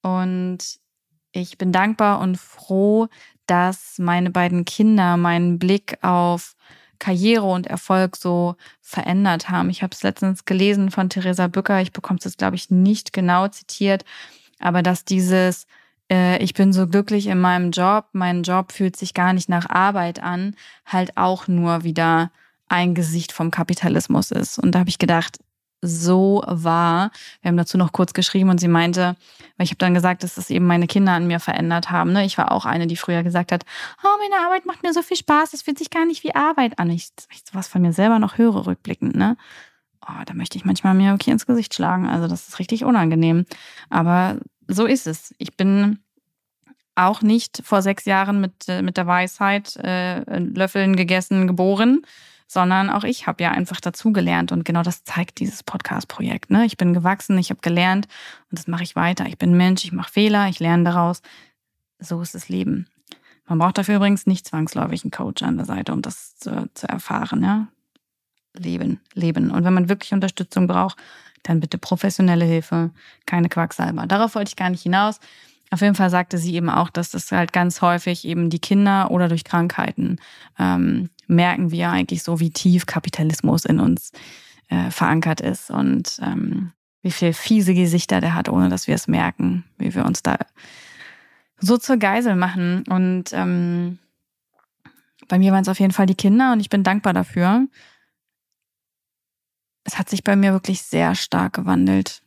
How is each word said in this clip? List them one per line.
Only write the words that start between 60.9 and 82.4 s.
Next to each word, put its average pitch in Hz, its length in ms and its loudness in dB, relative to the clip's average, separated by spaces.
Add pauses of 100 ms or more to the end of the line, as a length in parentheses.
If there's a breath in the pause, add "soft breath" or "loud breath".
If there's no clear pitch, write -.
So 170 200 -8
ist 170 140 -12
das 180 140 -16
Leben. 185 400 -4 (580 loud breath)
Man 165 140 0
braucht 185 180 2
dafür 208 180 0
übrigens 202 300 2
nicht 185 220 0
zwangsläufig 160 560 -4
einen - 80 -6
Coach - 320 -8
an - 140 -2
der - 80 -6
Seite, - 260 -6
um - 100 -4
das - 360 -14
zu, - 360 -8
zu - 140 -14
erfahren, - 560 -4
ja? 214 240 0 (880)
Leben, 175 420 -6 (160)
leben. 170 380 -2
Und 180 100 0
wenn 180 120 2
man 180 140 2
wirklich 196 240 -4
Unterstützung 185 540 -2
braucht, 180 320 -2 (460 loud breath)
dann 165 160 0
bitte 170 180 -6
professionelle 180 640 0
Hilfe, 165 460 0 (360 soft breath)
keine 170 220 0
Quacksalber. 170 600 -4
Darauf 208 260 0
wollte 202 140 -4
ich - 80 -14
gar 185 140 -2
nicht 180 120 -6
hinaus. 202 380 0 (500 soft breath)
Auf 190 120 -2
jeden 202 120 4
Fall 185 160 2
sagte 180 260 0
sie 170 200 -2
eben 170 120 -2
auch, 170 220 0
dass 170 200 -6
das - 200 -10
halt 175 220 0
ganz 180 280 0
häufig 175 440 0
eben 170 260 -2
die 165 80 -4
Kinder 196 540 2
oder 180 160 2
durch 165 160 -2
Krankheiten, 175 720 -2 (400 loud breath)
ähm, - 520 0 (200)
merken 175 400 2
wir 170 200 -2
eigentlich 180 320 -2
so, 170 180 -4